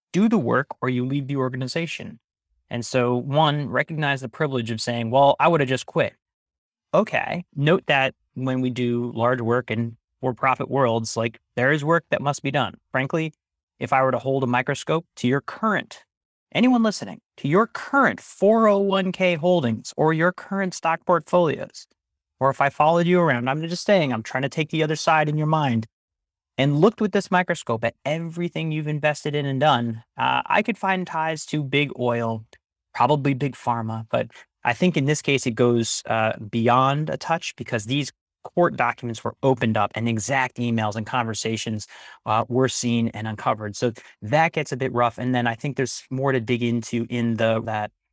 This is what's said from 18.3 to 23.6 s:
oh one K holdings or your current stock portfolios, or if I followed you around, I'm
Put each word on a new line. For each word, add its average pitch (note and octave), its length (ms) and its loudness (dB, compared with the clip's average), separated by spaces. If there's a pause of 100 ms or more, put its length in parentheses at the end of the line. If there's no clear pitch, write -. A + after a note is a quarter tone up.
oh G3+ 120 4
one F#3+ 340 0
K F3+ 220 2
holdings D3+ 600 0
or D#3 160 2
your E3 220 2
current G3 400 -6
stock - 320 -4
portfolios, E3+ 800 0 (500)
or C3 120 4
if C3 100 0
I C#3 80 4
followed E3 400 4
you F3+ 140 6
around, B2+ 280 2
I'm D3+ 160 -2